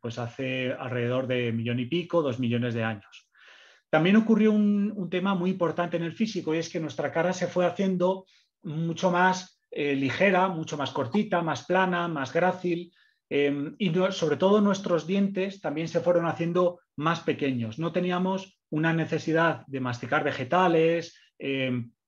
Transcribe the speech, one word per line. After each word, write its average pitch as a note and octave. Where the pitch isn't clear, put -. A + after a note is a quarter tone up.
pues A2+
hace C3
alrededor B2
de B2
millón A#2
y B2
pico, E3+
dos C3
millones A#2+
de A#2
años. -
También E3
ocurrió A3
un, G#3
un F3
tema F#3
muy F3+
importante F3
en E3
el E3
físico, E3+
y D#3+
es E3
que F3
nuestra D3
cara E3+
se F3+
fue F3+
haciendo F#3
mucho E3
más, F3+
eh, C#3+
ligera, F3+
mucho D#3+
más C3+
cortita, E3+
más D#3
plana, F3+
más C#3+
grácil, F3
em, C#3+
y F#3+
no, F#3
sobre D3+
todo G3+
nuestros F#3+
dientes G3
también D#3
se E3
fueron E3+
haciendo E3+
más D#3+
pequeños. B2+
No E3
teníamos F#3
una D#3+
necesidad D#3+
de C3+
masticar B2+
vegetales, E3
em, C3